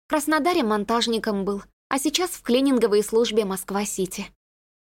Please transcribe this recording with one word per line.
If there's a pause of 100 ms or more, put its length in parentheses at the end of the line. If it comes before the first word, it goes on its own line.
В
Краснодаре
монтажником
был, (260)
а
сейчас
в
клининговой
службе
Москва-Сити". (580)